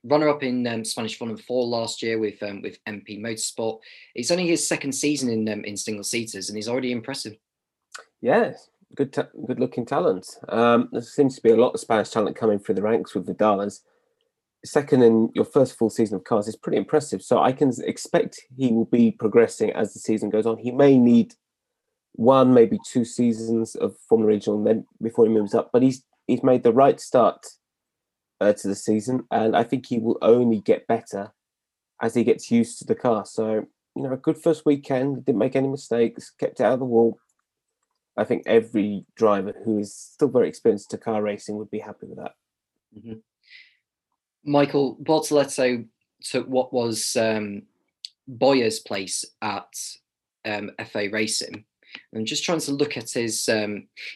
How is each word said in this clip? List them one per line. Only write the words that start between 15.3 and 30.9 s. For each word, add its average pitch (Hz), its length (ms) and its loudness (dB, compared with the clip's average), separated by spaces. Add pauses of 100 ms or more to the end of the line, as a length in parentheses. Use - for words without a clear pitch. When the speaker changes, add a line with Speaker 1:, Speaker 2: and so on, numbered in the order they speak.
Speaker 2:
your 107 100 0
first 131 320 2
full 110 140 0
season 107 260 -2
of - 80 -10
cars 107 240 -2
is 110 80 -10
pretty - 220 -4
impressive. 143 440 -2
So 104 200 2
I 120 100 4
can 135 160 2
s-, 120 120 -2
expect - 600 -4 (160)
he 127 160 0
will 113 140 2
be 117 260 4
progressing 110 600 2
as 104 200 -4
the - 80 -18
season 107 300 -2
goes 107 160 0
on. 113 100 -2
He 120 140 -6
may 139 280 6
need 120 360 6 (760)
one, 127 420 6
maybe 110 320 6
two 123 180 -2
seasons 113 720 -2
of 104 220 -4 (100)
Formula 107 240 4
Regional 104 260 0
and 107 80 0
then 110 200 2 (160)
before 113 240 4
he 110 40 2
moves 107 240 0
up, - 180 0
but 123 100 4
he's, 131 200 0 (240)
he's 123 160 0
made 127 200 4
the 117 100 4
right 131 260 4
start, - 480 2 (960)
uh, 104 120 4
to 104 160 -4
the 98 60 -4
season, 113 560 -2
and 110 260 0
I - 60 4
think 127 240 -4
he 120 120 -4
will 110 220 -2
only 117 400 4
get - 260 0
better 110 460 -6 (680)